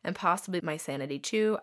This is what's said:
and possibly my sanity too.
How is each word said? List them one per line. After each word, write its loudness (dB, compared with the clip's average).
and -2
possibly 0
my -2
sanity -4
too. 2